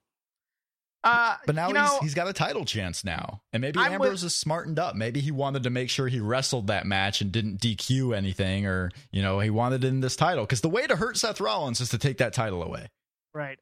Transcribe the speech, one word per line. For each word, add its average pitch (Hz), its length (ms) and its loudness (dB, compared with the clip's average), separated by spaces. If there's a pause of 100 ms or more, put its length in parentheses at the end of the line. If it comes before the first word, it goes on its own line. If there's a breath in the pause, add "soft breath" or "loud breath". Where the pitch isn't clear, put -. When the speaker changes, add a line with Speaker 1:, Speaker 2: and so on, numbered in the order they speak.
(1040)
Speaker 1:
uh, 233 320 4 (100)
Speaker 2:
But 151 100 2
now 170 120 0
Speaker 1:
you - 60 0
Speaker 2:
he's, 294 160 6
Speaker 1:
know, 277 120 4
Speaker 2:
he's 147 120 -2
got 175 140 0
a 196 40 -4
title 156 320 -2
chance 92 400 -4
now. 92 380 -6 (100)
And 113 80 0
maybe 147 200 0
Speaker 1:
I'm 269 120 4
with 285 100 -2
Speaker 2:
Ambrose 196 220 2
is 170 120 -2
smartened 156 420 -2
up. 160 160 0
Maybe 117 260 -2
he 143 120 0
wanted 139 320 0
to 123 60 0
make 127 200 -2
sure 135 160 0
he 127 140 0
wrestled 120 480 0
that 98 180 2
match 98 340 0
and 101 120 -2
didn't 104 280 -2
D 117 140 0
Q 127 380 0
anything, 98 540 0
or, 92 240 0 (200 loud breath)
you 98 120 -2
know, 98 180 2
he 107 100 2
wanted 123 320 2
in 131 180 2
this 131 140 0
title. 156 320 2
'Cause 120 140 0
the 165 80 2
way 240 180 0
to 269 100 2
hurt 233 200 -2
Seth 214 240 -2
Rollins 175 400 -2
is 123 80 -2
to 117 100 -2
take 135 200 0
that 120 140 2
title 101 300 -2
away. - 260 -8 (460)
Speaker 1:
Right. 139 280 -8